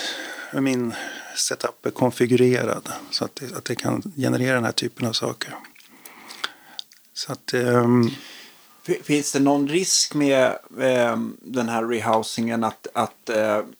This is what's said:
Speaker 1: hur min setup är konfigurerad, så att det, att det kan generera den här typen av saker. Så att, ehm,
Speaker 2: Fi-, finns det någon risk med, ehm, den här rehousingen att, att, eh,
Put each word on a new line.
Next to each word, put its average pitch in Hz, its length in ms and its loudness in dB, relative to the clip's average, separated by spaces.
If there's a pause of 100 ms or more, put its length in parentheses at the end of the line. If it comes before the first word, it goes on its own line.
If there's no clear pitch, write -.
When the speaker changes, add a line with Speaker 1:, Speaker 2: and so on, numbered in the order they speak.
(500)
Speaker 1:
hur 143 120 -2
min 123 320 0 (440)
setup - 480 -4
är 123 60 -2
konfigurerad, 123 1000 2 (220)
så - 140 -2
att 117 100 -10
det, - 220 -12
att - 80 -12
det 123 100 -4
kan - 260 -2 (160)
generera 127 380 2
den 120 100 2
här 120 60 0
typen 123 360 -4
av 110 60 -4
saker. - 420 -6 (1600)
Så - 180 -10
att, - 220 -10
ehm, 123 560 6 (760)
Speaker 2:
Fi-, 175 200 -4
finns 147 280 0
det 139 80 0
någon 143 300 4
risk 180 440 0
med, 135 440 4 (240)
ehm, 117 600 2
den 117 280 -2
här 117 140 0
rehousingen 113 800 0
att, - 300 -4
att, - 360 -4
eh, 107 300 2 (200)